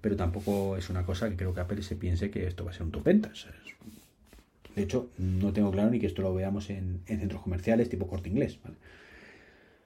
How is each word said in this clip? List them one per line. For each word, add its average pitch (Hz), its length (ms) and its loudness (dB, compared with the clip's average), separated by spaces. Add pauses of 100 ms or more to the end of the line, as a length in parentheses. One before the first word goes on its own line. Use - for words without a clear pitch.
pero 101 160 0
tampoco 98 600 0
es 90 100 -6
una 90 160 0
cosa 92 240 -2
que 95 80 -2
creo 92 160 0
que 90 80 -4
Apple 104 220 -2
se 90 140 -6
piense 90 340 0
que 92 160 -2
esto 87 180 -4
va 87 60 -4
a - 20 -10
ser - 120 -8
un 80 80 -2
top 73 120 -4
ventas. 208 420 4
Es, - 1300 -20
de 104 80 0
hecho, 123 360 0
no 92 340 2
tengo 101 180 4
claro 101 200 4
ni 123 100 2
que 107 60 0
esto 90 160 -2
lo 95 120 2
veamos 98 360 -2
en, 92 360 -4
en 98 140 -2
centros 95 220 -4
comerciales 92 480 2
tipo 92 160 -2
Corte 87 240 -6
Inglés, 120 340 0
¿vale? - 120 -14 (1080)